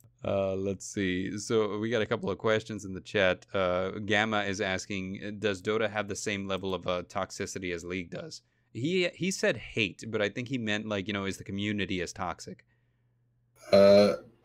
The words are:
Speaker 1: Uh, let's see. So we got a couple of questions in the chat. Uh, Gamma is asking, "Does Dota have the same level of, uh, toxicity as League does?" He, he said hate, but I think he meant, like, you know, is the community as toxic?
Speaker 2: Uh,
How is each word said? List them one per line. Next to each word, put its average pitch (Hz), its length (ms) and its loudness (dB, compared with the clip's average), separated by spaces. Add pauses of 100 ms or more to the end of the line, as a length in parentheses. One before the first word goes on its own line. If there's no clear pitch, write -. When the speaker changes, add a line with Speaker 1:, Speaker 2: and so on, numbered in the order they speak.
(240)
Speaker 1:
Uh, 98 300 2
let's 95 320 -4
see. 95 520 -2
So 107 400 0
we 113 120 -2
got 117 120 2
a 104 40 -2
couple 95 240 -2
of 92 80 -2
questions 110 460 0
in 95 100 -8
the 90 60 -8
chat. 92 520 2
Uh, 95 460 0
Gamma 104 460 2
is 98 160 -2
asking, 95 800 -4
"Does 101 200 0
Dota 107 300 0
have 104 180 -2
the 98 80 -4
same 98 300 -4
level 95 280 -2
of, 87 120 -4
uh, 90 160 0
toxicity 95 720 -6
as 85 100 -6
League 90 260 -6
does?" - 320 -12 (300)
He, 170 360 0
he 180 240 -4
said 190 240 0
hate, 107 520 -4
but 107 140 -2
I 101 60 2
think 123 200 -8
he 131 100 -4
meant, 107 280 -2
like, 101 220 -2
you 104 40 -2
know, 98 140 -2
is 95 120 -4
the - 60 -14
community 98 560 -2
as 82 120 -6
toxic? - 520 -8 (1080)
Speaker 2:
Uh, 101 460 10 (280)